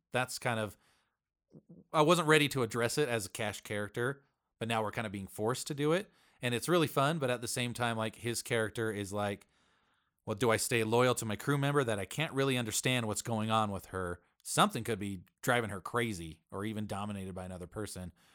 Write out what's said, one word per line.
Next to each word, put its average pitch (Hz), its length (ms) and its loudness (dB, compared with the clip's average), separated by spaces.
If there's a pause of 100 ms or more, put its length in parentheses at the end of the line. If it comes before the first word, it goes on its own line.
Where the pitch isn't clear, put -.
(120)
that's 127 260 -2
kind 117 220 -2
of, 104 160 -4 (1160)
I 156 100 6
wasn't 165 260 6
ready 151 200 8
to 131 140 0
address 117 360 0
it 147 100 2
as 113 180 0
a - 40 -12
Cash 104 320 -4
character, 120 600 -4 (360)
but 117 100 -4
now 113 140 0
we're 104 80 -2
kinda 110 200 -4
being 95 160 -6
forced 110 420 -2
to 151 60 -4
do 147 180 2
it. 190 180 -2 (320)
And 120 120 0
it's 113 140 -2
really 165 180 4
fun, 147 320 2
but 131 120 0
at 123 100 -2
the 120 80 -8
same 123 240 -2
time, 117 240 -2
like, 110 200 -2
his 113 260 -4
character 110 480 0
is 101 220 -4
like, 104 340 -2 (800)
"Well, 110 80 -2
do 113 160 4
I 110 60 6
stay 117 280 2
loyal 120 320 6
to - 100 -4
my 104 100 -4
crew 139 220 0
member 143 260 2
that 110 140 0
I 98 80 -4
can't 147 260 -4
really 135 260 2
understand 120 480 0
what's 104 160 -2
going 110 280 -2
on 110 200 2
with 98 160 -6
her? 90 340 -4 (220)
Something 180 420 0
could 110 140 -2
be 98 220 -6 (220)
driving 120 280 2
her 98 100 -6
crazy 90 580 -4 (120)
or 98 140 -6
even 107 220 -6
dominated 98 480 -6
by 92 100 -8
another 90 220 -10
person. 92 460 -8 (220)